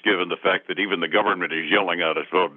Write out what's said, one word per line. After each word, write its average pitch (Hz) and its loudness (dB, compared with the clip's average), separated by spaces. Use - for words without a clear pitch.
given 92 2
the 82 -4
fact 92 -2
that 92 -6
even 98 -2
the 82 -4
government 92 0
is 80 -4
yelling 90 2
at 80 0
us 73 -6
about, 87 2